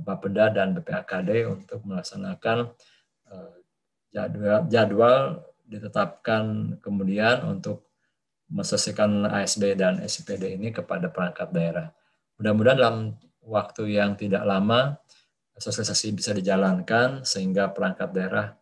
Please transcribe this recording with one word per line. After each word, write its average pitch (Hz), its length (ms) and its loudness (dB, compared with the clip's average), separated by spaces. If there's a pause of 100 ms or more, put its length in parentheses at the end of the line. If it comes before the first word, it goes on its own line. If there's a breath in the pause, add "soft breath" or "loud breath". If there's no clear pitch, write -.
Bapeda 101 480 2
dan 95 240 0
B 85 80 -8
P 82 80 -6
A - 80 -4
K 92 240 -6
D 110 240 0
untuk - 380 -10
melaksanakan, 98 880 -4 (560 soft breath)
eh, 87 220 -20 (600)
jadwal, 104 560 0
jadwal 117 500 6 (440)
ditetapkan 107 1200 -2
kemudian 101 640 0
untuk - 400 -6 (640)
menselesaikan 104 800 0
A 101 160 0
S - 80 -2
B 101 240 2
dan 92 240 2
S - 160 -6
I - 80 -16
P 101 80 -6
D 95 240 -6
ini 113 160 -6
kepada 90 320 -4
perangkat 87 480 -6
daerah. 85 320 -2 (480)
Mudah-mudahan 110 460 4
dalam 117 160 4 (480)
waktu 107 500 -2
yang 101 240 2
tidak 98 240 0
lama, 113 560 2 (560 soft breath)
sosialisasi 107 560 -4
bisa 104 240 -2
dijalankan 98 880 2
sehingga 95 480 0
perangkat 92 400 -4
daerah 101 500 -2